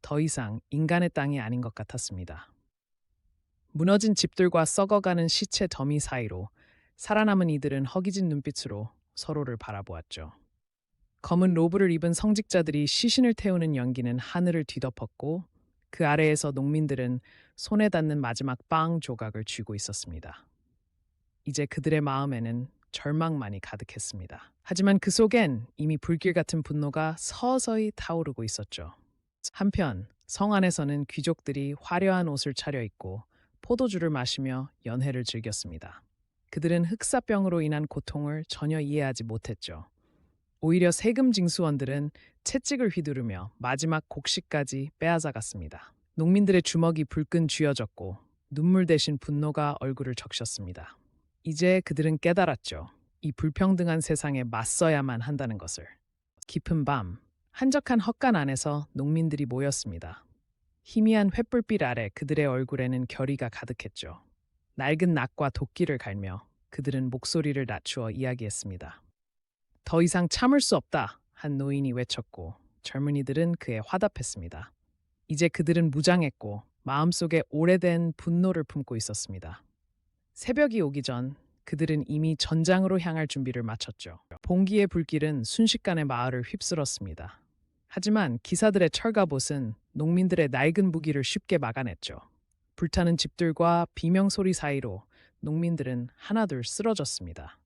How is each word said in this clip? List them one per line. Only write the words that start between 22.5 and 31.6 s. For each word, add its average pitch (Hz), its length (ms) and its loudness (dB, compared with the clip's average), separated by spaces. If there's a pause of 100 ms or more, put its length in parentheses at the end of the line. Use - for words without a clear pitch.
절망만이 147 680 -2
가득했습니다. - 920 -14 (100)
하지만 196 380 4
그 202 100 0
속엔 185 560 4 (100)
이미 151 200 0
불길 170 380 0
같은 160 280 0
분노가 151 560 -2
서서히 233 800 0
타오르고 151 480 -4
있었죠. - 480 -8 (600)
한편 156 540 0 (200)
성 208 280 0
안에서는 147 540 2
귀족들이 143 720 -4